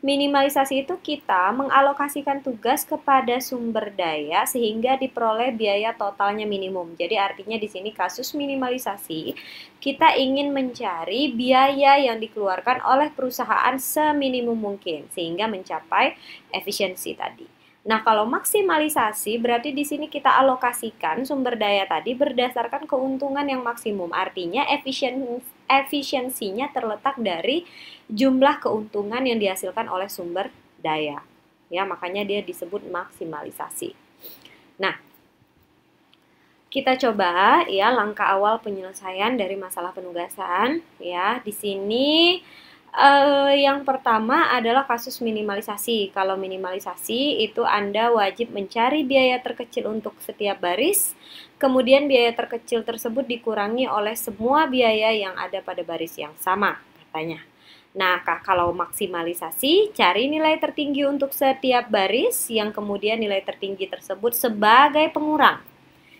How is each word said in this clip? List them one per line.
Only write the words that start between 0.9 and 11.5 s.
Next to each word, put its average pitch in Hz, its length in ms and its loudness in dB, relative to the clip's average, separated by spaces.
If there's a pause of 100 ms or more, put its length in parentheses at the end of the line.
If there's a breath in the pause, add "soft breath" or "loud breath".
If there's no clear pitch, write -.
kita 214 560 0
mengalokasikan 277 880 0
tugas 254 400 -2
kepada 262 560 2
sumber 226 560 -4
daya 165 500 0
sehingga 240 540 0
diperoleh 240 560 0
biaya 214 400 0
totalnya 202 480 -2
minimum. 190 560 -6
Jadi 175 180 -2
artinya 196 380 -2
di 208 160 -6
sini 196 240 -10
kasus 190 400 -4
minimalisasi, 254 960 -4 (480 loud breath)
kita 277 400 2
ingin 269 320 0
mencari 240 800 -4
biaya 269 720 6